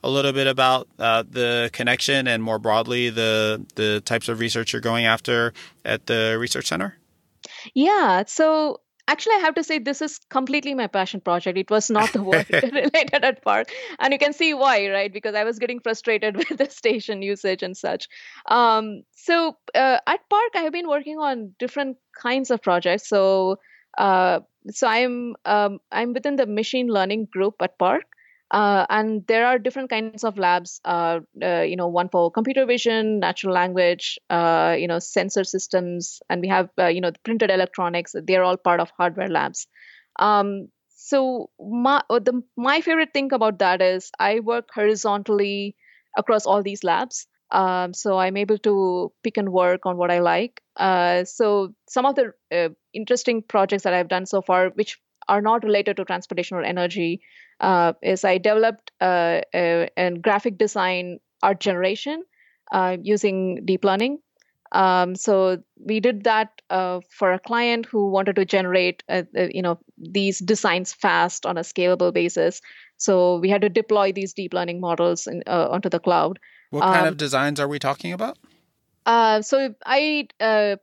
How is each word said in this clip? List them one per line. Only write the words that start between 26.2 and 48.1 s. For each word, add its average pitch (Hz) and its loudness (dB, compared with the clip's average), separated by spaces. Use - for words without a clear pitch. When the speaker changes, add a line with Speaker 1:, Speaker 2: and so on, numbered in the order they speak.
Speaker 2:
the 262 2
machine 220 -2
learning 202 0
group 190 0
at - -4
parc. 202 2
Uh, 202 2
and 214 -2
there 226 2
are 254 2
different 254 -6
kinds 220 -6
of 208 -4
labs, 180 0
uh, 170 0
uh, 175 0
you 165 -2
know, 180 -2
one 175 0
for 170 2
computer 262 0
vision, 220 0
natural 185 -2
language, 180 0
uh, 165 4
you 175 -2
know, 170 0
sensor 190 -2
systems, 180 -4
and 175 -2
we 185 -4
have, 185 2
uh, 185 4
you 175 0
know, 175 0
the 160 -8
printed 220 0
electronics. 180 -2
They're 185 2
all 180 2
part 175 2
of 170 -2
hardware 180 -2
labs. 147 -4
Um, 202 2
so 262 -2
my, 240 0
uh, 233 2
the, 247 0
my 269 0
favorite 320 0
thing 277 -2
about 214 0
that 185 2
is 185 0
I 208 0
work 233 -4
horizontally 202 0
across 214 0
all 202 2
these 202 -6
labs. 190 -2
Um, 185 0
so 190 -2